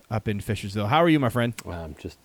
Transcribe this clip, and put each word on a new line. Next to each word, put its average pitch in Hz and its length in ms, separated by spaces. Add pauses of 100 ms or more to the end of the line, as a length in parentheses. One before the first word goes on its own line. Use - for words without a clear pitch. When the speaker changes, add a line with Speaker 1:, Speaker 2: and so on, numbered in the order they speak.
Speaker 1:
up 110 180
in 101 120
Fishersville. 104 480
How 151 160
are 170 60
you, 156 100
my 127 100
friend? 120 240 (160)
Speaker 2:
I'm 82 300
just - 260